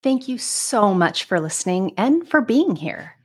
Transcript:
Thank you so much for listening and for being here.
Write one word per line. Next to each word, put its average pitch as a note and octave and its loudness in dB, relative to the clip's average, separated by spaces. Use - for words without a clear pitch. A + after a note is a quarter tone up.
Thank C4 0
you B3+ -4
so G#3 0
much E3+ 2
for F3 0
listening F3+ -2
and C#4+ 2
for D4+ 2
being B3 2
here. - -10